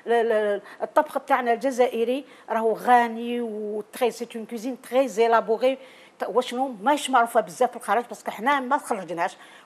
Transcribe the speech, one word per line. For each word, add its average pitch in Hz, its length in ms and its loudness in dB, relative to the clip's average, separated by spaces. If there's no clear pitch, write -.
ال-، 226 60 0
ال-، 214 500 2
الطبخ 302 440 0
تاعنا 254 260 2
الجزائري 240 720 0
راهو 220 220 0
غني 233 680 2
و 214 520 -6
تري، 240 180 0
سي 233 260 -10
اون 220 100 -10
cuisine 233 360 -8
تري 247 180 0
إيلابوغي. 226 600 2
ت-، 254 100 -4
وشنو 247 400 -2
ماهيش 269 280 0
معروفة 233 300 4
بزاف 208 300 0
في - 60 -14
الخارج، 226 280 0
باسكو - 260 -12
حنا 269 300 0
ما 262 180 0
خرجناش، 180 580 -4